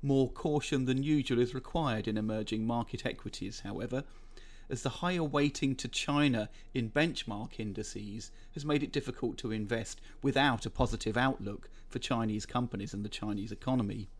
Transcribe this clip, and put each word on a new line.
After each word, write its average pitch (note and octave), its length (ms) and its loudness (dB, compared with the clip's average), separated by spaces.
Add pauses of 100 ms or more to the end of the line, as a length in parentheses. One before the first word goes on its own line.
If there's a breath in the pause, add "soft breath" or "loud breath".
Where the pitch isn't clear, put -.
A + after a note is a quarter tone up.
More C3+ 300 6
caution D3 540 0
than C3 180 2
usual C#3 380 4
is B2 160 4
required B2+ 500 0
in G#2+ 100 2
emerging G#2+ 480 0
market A#2 400 -2
equities, - 560 -6
however, A#2+ 440 -4 (640 loud breath)
as - 140 -4
the C#3 40 2
higher F3 360 0
weighting C#3+ 500 2
to B2+ 140 -6
China C#3+ 600 4 (240 loud breath)
in A#2 160 0
benchmark A#2 720 0
indices G#2 720 -6 (240 soft breath)
has C#3 100 -6
made D3 200 4
it - 80 -6
difficult B2 460 -2
to A2+ 120 -4
invest A2 500 -2 (220 loud breath)
without C3+ 440 4
a A2 40 -2
positive A2 460 2
outlook A#2 520 0 (200 soft breath)
for - 100 -6
Chinese A2+ 480 0
companies A2 480 -2
and G#2 100 -4
the G#2 40 -4
Chinese G#2 420 -4
economy. G#2+ 580 0 (120)